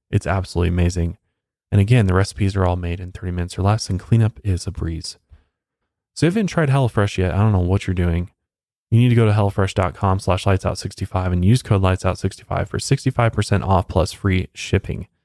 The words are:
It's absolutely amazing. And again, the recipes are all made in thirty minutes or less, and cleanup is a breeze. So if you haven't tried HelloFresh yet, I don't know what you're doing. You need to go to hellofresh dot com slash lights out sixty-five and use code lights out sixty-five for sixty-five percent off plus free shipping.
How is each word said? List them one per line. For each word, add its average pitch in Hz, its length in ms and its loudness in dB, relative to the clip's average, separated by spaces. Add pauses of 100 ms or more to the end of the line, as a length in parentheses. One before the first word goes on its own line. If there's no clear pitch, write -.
(100)
It's - 160 -2
absolutely 87 440 -2
amazing. 87 480 -2 (520)
And 101 100 4
again, 107 280 4
the 90 60 2
recipes 98 420 0
are 92 100 2
all 90 80 2
made 87 240 -4
in 90 140 -12
thirty - 180 -10
minutes 90 260 -6
or 101 60 -4
less, 104 260 0
and 92 120 -4
cleanup 113 420 0
is 92 240 -4
a 87 60 -8
breeze. 82 460 -10 (1000)
So 147 100 2
if 175 80 2
you 220 40 0
haven't 202 100 0
tried 156 200 0
HelloFresh 127 480 0
yet, 92 160 0
I - 40 -2
don't 107 160 4
know 95 80 4
what 90 260 0
you're 92 80 -2
doing. 87 380 -2 (580)
You 113 80 4
need 123 120 6
to 120 40 4
go 117 120 4
to 107 60 4
hellofresh 101 420 0
dot 92 200 -2
com 95 240 0
slash 92 280 -2
lights 95 200 2
out - 120 -2
sixty-five 95 520 -6
and 90 140 0
use 113 180 4
code 98 200 2
lights 92 220 0
out 92 140 -2
sixty-five - 500 -6
for - 120 -6
sixty-five 123 520 0
percent 101 300 0
off 92 240 2
plus - 260 0
free 92 400 -2
shipping. - 540 -6 (180)